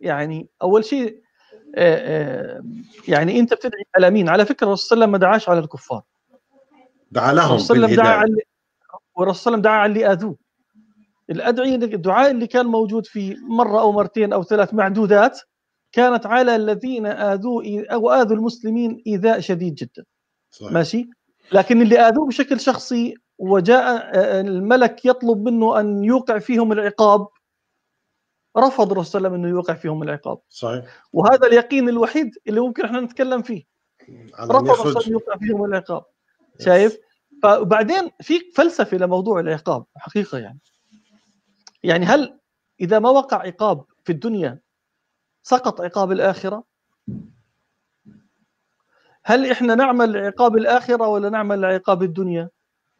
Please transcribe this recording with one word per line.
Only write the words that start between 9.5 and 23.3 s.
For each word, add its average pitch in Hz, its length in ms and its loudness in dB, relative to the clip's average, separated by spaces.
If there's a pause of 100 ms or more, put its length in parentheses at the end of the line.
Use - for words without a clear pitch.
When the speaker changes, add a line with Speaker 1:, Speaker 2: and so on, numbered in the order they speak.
Speaker 1:
الله 214 160 2
عليه 214 200 4
وسلم 214 120 -2
دعا 208 40 0
على 196 60 4
اللي - 0 -
آذوه. 185 240 -4 (920)
الأدعية، 247 440 -2
الدعاء 214 560 0
اللي 240 160 -2
كان 247 200 0
موجود 226 400 -2
فيه 196 300 -10
مرة 226 440 -2
أو 214 120 2
مرتين 208 400 -2
أو 196 100 0
ثلاث 208 320 0
معدودات 208 640 2 (520)
كانت 240 340 0
على 240 300 2
الذين 214 500 -4
آذوا 208 560 -4
إي-، 208 300 -8
أو 233 180 0
آذوا 233 260 2
المسلمين 226 720 -4
إيذاء 214 340 0
شديد 175 340 -6
جدًا. - 300 -16 (460)
Speaker 2:
صحيح. 104 220 -14
Speaker 1:
ماشي؟ 190 360 -2 (440)
لكن 196 300 4
اللي 233 160 6
آذوه 233 280 4
بشكل 262 340 -2
شخصي 240 540 -4 (240)